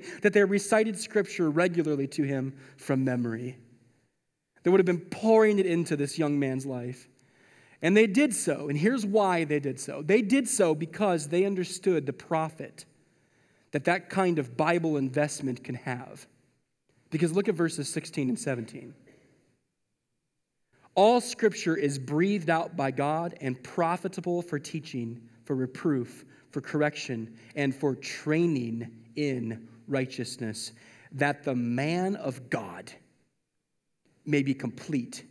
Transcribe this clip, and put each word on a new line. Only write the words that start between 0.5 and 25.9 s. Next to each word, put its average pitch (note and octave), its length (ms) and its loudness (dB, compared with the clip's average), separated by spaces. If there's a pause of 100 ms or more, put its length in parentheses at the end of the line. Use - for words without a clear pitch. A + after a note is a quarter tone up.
Scripture - 520 -2
regularly D#3 580 2
to D3 160 -2
him C3+ 280 -2 (240)
from C3 280 0
memory. B2 540 -4 (1080)
They F3 60 4
would F#3+ 100 8
have F3+ 60 4
been F3 120 2
pouring G#3+ 640 4
it F#3+ 60 2
into E3+ 300 0
this C#3+ 220 -2
young D3 220 2
man's C3+ 260 -2
life. B2 420 -8 (720)
And F3+ 160 4
they A3 120 8
did A#3 260 4
so, D3 340 -2
and C#3+ 80 0
here's G#3+ 300 2
why F#3+ 380 2
they D3 160 0
did C3+ 180 -4
so. C#3+ 240 -10
They F#3+ 180 4
did A#3+ 280 2
so E3+ 260 4
because E3 540 0
they F3 160 2
understood F3+ 640 0
the C#3 60 -4
profit D#3+ 760 -6 (840)
that C#3+ 140 -2
that F3+ 260 2
kind F3+ 300 2
of A#2+ 160 -4
Bible E3 400 2
investment C3+ 640 -2
can B2 140 -8
have. B2+ 500 -10 (840)
Because D#3+ 220 0
look G3 160 0
at G#3 60 4
verses D#3+ 340 0
sixteen D3 400 -4
and A#2+ 100 0
seventeen. B2+ 560 -8 (2000)
"All A3 240 8
Scripture - 560 0
is C#3+ 220 0
breathed D#3+ 520 0
out E3+ 260 0
by C#3 140 0
God D3+ 500 -2
and C3 220 -6
profitable F3 800 -2
for E3+ 160 -6
teaching, B2+ 600 -10 (240)
for D3 100 -4
reproof, C3 720 -2 (260)